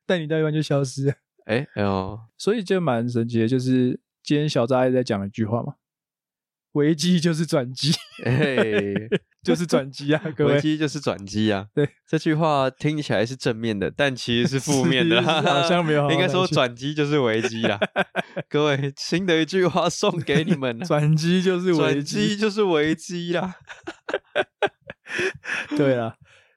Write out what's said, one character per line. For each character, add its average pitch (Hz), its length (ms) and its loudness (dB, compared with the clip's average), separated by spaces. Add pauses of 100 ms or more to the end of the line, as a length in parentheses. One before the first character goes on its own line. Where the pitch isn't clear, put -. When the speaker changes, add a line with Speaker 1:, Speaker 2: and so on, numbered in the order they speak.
Speaker 1:
但 180 140 0
你 151 80 -6
带 156 100 0
一 156 40 2
半 151 120 0
就 156 80 2
消 143 220 0
失。 135 300 -2 (320)
Speaker 2:
哎， 123 280 0
哎 104 80 -2
呦。 98 380 -2 (180)
Speaker 1:
所 196 160 0
以 240 80 -2
就 185 180 0
蛮 123 280 0
神 117 200 0
奇 117 120 0
的， 113 80 2
就 131 100 2
是 127 420 2 (220)
今 147 160 0
天 151 100 0
小 135 160 2
扎 127 220 2
一 131 40 2
直 127 40 2
在 127 80 2
讲 101 240 -2
一 - 20 -8
句 110 160 -4
话 117 180 -2
嘛 143 120 -8 (1000)
，“危 151 220 2
机 175 260 2
就 165 140 2
是 165 100 -2
转 135 280 -2
机。” 139 200 -2 (320)
Speaker 2:
哎。 117 720 0 (160)
Speaker 1:
<laughs> 202 100 0 (260)
就 - 80 2
是 170 100 -2
转 147 240 0
机 143 240 -4
啊， 151 80 2 (160)
各 151 80 2
位。 143 100 4
Speaker 2:
危 143 60 4
机 156 160 2
就 151 120 0
是 147 100 -6
转 101 260 -4
机 107 280 2
啊。 98 200 -4
Speaker 1:
对。 143 160 2 (160)
Speaker 2:
这 160 140 -2
句 160 160 0
话 151 340 2
听 151 320 -2
起 143 120 -4
来 104 120 2
是 127 120 -6
正 123 180 -2
面 110 240 -2
的， 90 100 0
但 139 280 -2
其 120 260 0
实 120 60 2
是 135 100 -2
负 135 260 2
面 131 240 2
的。 - 100 4
Speaker 1:
<laughs> - 40 2
是， - 0 -
是， - 80 0
好 160 320 2
像 170 240 2
没 156 60 0
有 147 100 2
好 143 60 0
好 151 40 2
Speaker 2:
应 170 60 2
该 185 80 2
说 180 220 2
转 131 260 0
机 135 180 -8
就 151 140 0
是 147 140 2
危 113 200 2
机 113 220 -4
啦。 101 160 0 (360)
Speaker 1:
<laughs> - 360 -8
Speaker 2:
各 147 160 0
位， 139 300 -2
新 180 280 -4
的 165 160 2
一 160 40 2
句 180 200 0
话 175 240 0
送 185 340 -2
给 143 200 2
你 170 140 0
们 123 260 -4
啊。 - 20 -6
Speaker 1:
转 156 320 2
机 170 240 2
就 180 200 0
是 185 140 0
危 - 20 2
机。 - 20 2
Speaker 2:
转 147 260 0
机 208 320 -2
就 208 140 0
是 208 140 0
危 156 280 2
机 170 420 -6
啦。 180 200 -4 (1000)
Speaker 1:
<laughs> - 1200 -6
对 139 180 2
啊， 117 200 -4 (400)